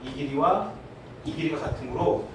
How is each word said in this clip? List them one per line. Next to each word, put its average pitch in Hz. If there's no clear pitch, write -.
이 131
길이와 139
이 151
길이가 156
같으므로 -